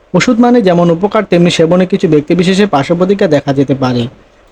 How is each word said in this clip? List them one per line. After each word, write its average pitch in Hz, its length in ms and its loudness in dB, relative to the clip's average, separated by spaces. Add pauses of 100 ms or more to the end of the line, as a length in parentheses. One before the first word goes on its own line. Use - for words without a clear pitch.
(140)
ওষুধ 220 260 0
মানে 240 220 4
যেমন 175 300 2
উপকার, 196 380 -2
তেমনি 175 220 2
সেবনে 175 340 2
কিছু 190 220 -2
ব্যক্তিবিশেষে 175 580 0
পার্শ্বপ্রতিক্রিয়া 185 640 -2
দেখা 143 240 -2
যেতে 139 220 -2
পারে। 127 320 -4 (440)